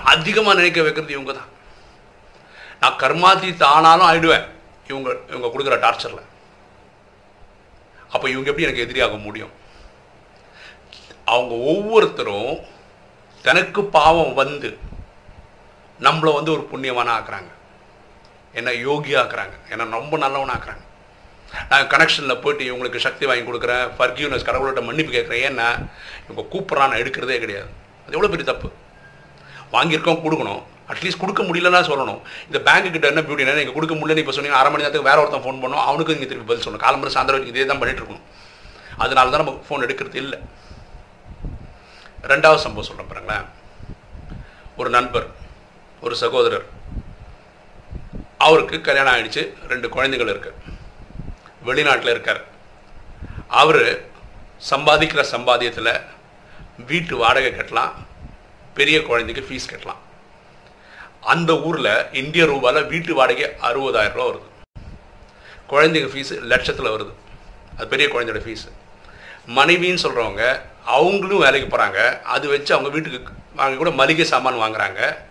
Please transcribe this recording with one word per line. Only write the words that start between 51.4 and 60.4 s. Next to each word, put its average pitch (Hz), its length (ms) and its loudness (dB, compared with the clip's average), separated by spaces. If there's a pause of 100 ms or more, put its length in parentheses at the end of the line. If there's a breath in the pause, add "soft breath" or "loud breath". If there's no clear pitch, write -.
வெளிநாட்டுல 127 500 2
இருக்கார். 113 280 -2 (1120 loud breath)
அவரு 139 300 6 (800)
சம்பாதிக்கிற 151 640 2
சம்பாத்தியத்துல 120 640 0 (920 loud breath)
வீட்டு 160 340 -4
வாடகை 123 340 2
கட்டலாம், 113 420 -4 (800)
பெரிய 147 260 2
குழந்தைக்கு 120 440 -4
ஃபீஸ் 127 260 -12
கட்டலாம். - 300 -14 (1200 loud breath)